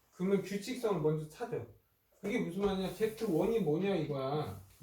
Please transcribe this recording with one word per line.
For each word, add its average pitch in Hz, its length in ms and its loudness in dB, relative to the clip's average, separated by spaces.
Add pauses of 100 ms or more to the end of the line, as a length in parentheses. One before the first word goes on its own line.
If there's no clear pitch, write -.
(140)
그러면 190 280 2
규칙성을 202 580 -2
먼저 156 280 2
찾아. 233 280 -6 (640)
그게 214 200 0
무슨 175 220 -2
말이냐? 190 320 0
제트 220 360 0
원 180 220 4
이 220 80 2
뭐냐 180 340 2
이거야. 143 680 -2 (220)